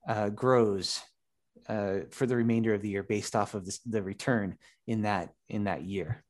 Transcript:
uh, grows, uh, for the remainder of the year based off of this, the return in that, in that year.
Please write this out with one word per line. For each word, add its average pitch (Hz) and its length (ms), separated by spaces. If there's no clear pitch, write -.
uh, 107 220
grows, 107 720
uh, 101 320
for - 160
the 123 100
remainder 113 380
of 101 80
the 104 80
year 98 120
based 104 320
off 104 200
of 98 100
this, 90 220
the 110 160
return 98 560
in 110 160
that, 101 300
in 104 160
that 85 200
year. 95 460